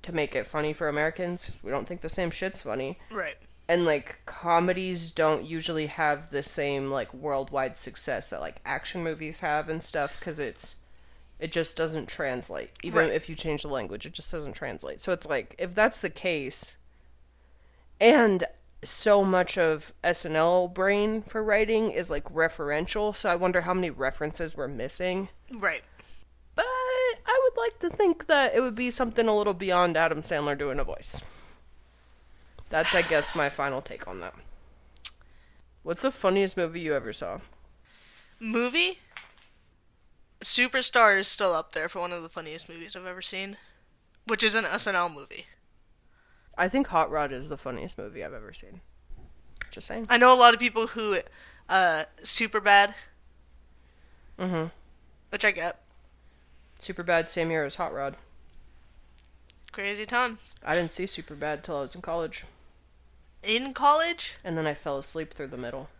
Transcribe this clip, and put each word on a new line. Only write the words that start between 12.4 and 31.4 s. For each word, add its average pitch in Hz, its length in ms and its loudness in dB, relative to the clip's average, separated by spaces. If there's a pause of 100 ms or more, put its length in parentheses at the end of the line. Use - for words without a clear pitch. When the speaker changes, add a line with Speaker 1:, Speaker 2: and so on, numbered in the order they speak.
Speaker 1:
Even 165 240 2
Speaker 2:
Right. 127 80 0
Speaker 1:
if 160 140 -4
you 160 60 -10
change 151 280 -4
the 151 60 -8
language, 110 360 -6
it 156 80 -12
just - 180 -8
doesn't 147 220 -8
translate. 90 480 -10
So 185 120 -2
it's 175 140 -2
like, 139 320 -4
if 175 160 -4
that's 214 280 2
the 170 80 -2
case, - 680 -4 (1200)
and 220 460 8 (400)
so 202 380 6
much 185 340 2
of 160 460 0
S 175 240 0
N 156 80 -4
L 175 320 4
brain 202 560 2
for - 180 -6
writing 214 520 2
is, 165 180 -2
like, 151 140 -2
referential, 160 880 0
so 208 160 -2
I 175 60 4
wonder 180 240 2
how 175 120 -2
many 180 180 0
references 151 680 -4
we're 139 100 -4
missing. 180 640 -4 (240)
Speaker 2:
Right. 190 320 -2 (720)
Speaker 1:
But 440 100 2
I 508 800 2
would 508 120 4
like 466 220 -2
to 349 100 -2
think 339 380 2
that 277 300 4
it 233 40 6
would 254 140 0
be 247 160 -2
something 233 380 2
a 214 80 4
little 208 180 2
beyond 180 420 2
Adam 160 240 2
Sandler 147 380 -2
doing 139 220 -2
a 120 40 2
voice. - 360 -8 (1500)